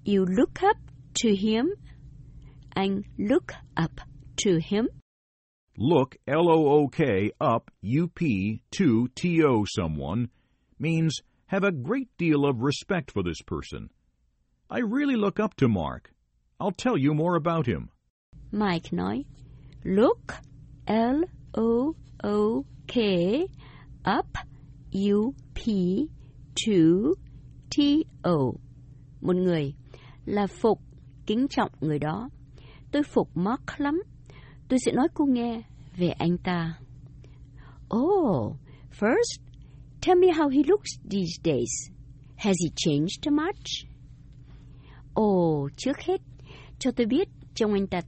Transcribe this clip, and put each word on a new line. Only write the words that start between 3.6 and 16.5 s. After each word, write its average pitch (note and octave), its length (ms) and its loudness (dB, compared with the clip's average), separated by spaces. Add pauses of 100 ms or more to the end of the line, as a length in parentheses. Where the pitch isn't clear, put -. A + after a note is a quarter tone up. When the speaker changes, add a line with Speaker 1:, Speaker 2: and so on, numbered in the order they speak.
Speaker 1:
up - 80 -4 (520)
to G#3 60 4 (140)
him. G#3+ 220 -2 (920)
Speaker 2:
Look, C3+ 400 2 (100)
L D#3+ 220 4
O D#3+ 200 6
O D3 200 6
K, G#2+ 420 2 (100)
up, A#2+ 300 0 (120)
U C#3 260 0
P, A2 520 -2 (180)
to, B2 360 4
T E3+ 280 2
O, B2 240 4
someone, E2 640 -4 (500)
means D#3+ 340 0 (340)
have F#3+ 180 -2
a G3+ 60 2
great F#3 380 -4 (100)
deal D3+ 260 2
of C3 180 0
respect D3 480 -4
for G2+ 120 -2
this E2+ 240 -6
person. C2 440 -10 (800)
I A#3 100 -4
really B3+ 360 0
look G3+ 240 0
up G#3+ 160 -2
to B2+ 120 4
Mark. D#2 420 -2 (500)